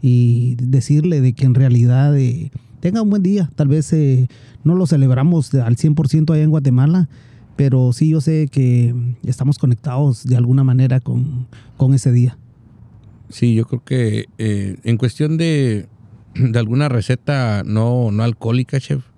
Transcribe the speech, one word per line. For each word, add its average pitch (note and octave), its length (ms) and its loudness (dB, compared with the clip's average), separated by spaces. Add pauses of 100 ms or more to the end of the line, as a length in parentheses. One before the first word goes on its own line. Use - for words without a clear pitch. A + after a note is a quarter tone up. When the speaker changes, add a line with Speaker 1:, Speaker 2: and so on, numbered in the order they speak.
Speaker 1:
y A#2+ 540 2
decirle C#3 640 0
de B2+ 140 2
que C3+ 120 -2
en B2+ 80 4
realidad, B2+ 640 2
eh, C3 320 -4 (300)
tenga G3 200 -2
un G#3+ 100 0
buen G3+ 120 0
día. F#3+ 320 0
Tal D3 140 0
vez, D3+ 260 0
eh, C3 340 2 (360)
no D#3+ 100 2
lo F#3 120 0
celebramos C3+ 640 2
de, C3 120 0
al A#2 140 0
cien D#3 180 2
por D3+ 140 0
ciento D#3+ 260 0
allá D3+ 80 2
en D#3 80 2
Guatemala, D3 580 2 (480)
pero B2+ 380 2
sí D#3 160 0
yo D#3+ 100 0
sé D#3 300 0
que B2 440 2 (300)
estamos C3 340 -2
conectados B2+ 680 -2
de B2+ 120 0
alguna B2+ 280 2
manera C3 360 2
con, B2+ 460 -4 (320)
con C3+ 160 2
ese C3 180 0
día. B2 240 0 (960)
Speaker 2:
Sí, A#2+ 240 0
yo A2+ 120 0
creo B2 180 -8
que, A2 420 -4 (120)
eh, G2+ 460 -6
en A2+ 140 -2
cuestión D3+ 400 -2
de, C#3 480 -2 (480)
de A#2+ 240 0
alguna B2 320 -2
receta B2 720 -2
no, A#2 480 0
no G#2+ 120 -2
alcohólica, A#2+ 540 -2
chef, C3+ 260 -6 (140)